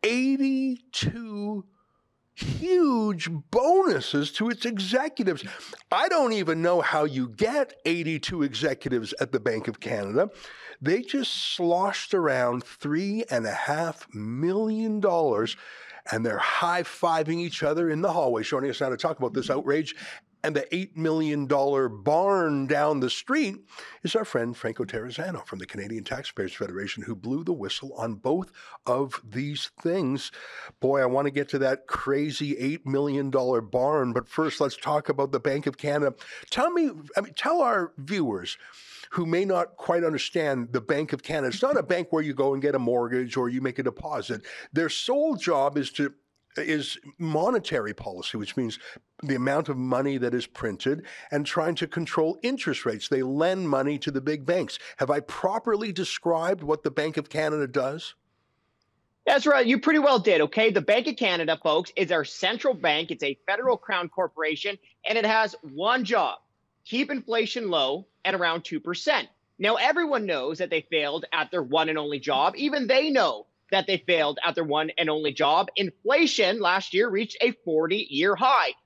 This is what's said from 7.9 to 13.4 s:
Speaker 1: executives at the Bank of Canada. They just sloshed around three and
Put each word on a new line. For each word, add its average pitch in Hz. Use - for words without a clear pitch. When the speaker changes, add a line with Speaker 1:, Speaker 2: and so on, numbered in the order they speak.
Speaker 1:
executives 135
at 117
the 123
Bank 110
of 107
Canada. 117
They 170
just -
sloshed 185
around 127
three 196
and 117